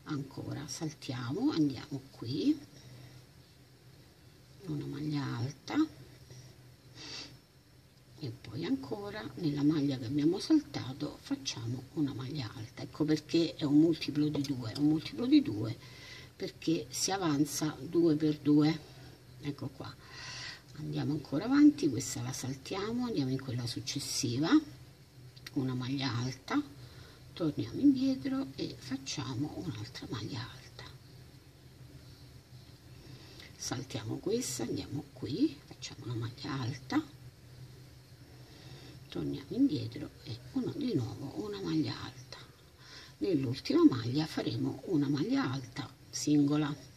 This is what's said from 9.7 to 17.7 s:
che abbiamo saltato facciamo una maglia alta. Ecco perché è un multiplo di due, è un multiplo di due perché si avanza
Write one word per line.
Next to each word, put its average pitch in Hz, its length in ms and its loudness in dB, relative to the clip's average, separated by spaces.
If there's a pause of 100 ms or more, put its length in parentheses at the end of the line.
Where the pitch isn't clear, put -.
che 120 80 -6
abbiamo 147 320 4
saltato 269 840 0
facciamo 123 720 -4
una 139 200 0
maglia 127 420 -6
alta. 113 280 -10
Ecco - 200 -2
perché 156 520 2
è - 80 -6
un 147 160 8
multiplo 151 480 4
di 147 160 0
due, 123 300 -4
è - 40 -8
un 147 120 6
multiplo 160 360 0
di 277 160 10
due 113 340 -2 (600)
perché 165 540 -2
si - 200 -2
avanza 156 680 2